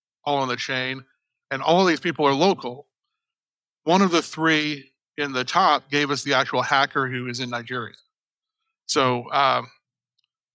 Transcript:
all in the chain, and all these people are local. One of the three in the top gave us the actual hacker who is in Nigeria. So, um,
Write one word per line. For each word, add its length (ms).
all 180
in 60
the 60
chain, 480
and 140
all 220
these 140
people 280
are 60
local. 540
One 180
of 100
the 100
three 680
in 140
the 120
top 460
gave 220
us 120
the 120
actual 260
hacker 460
who 200
is 120
in 100
Nigeria. 460
So, 460
um, 360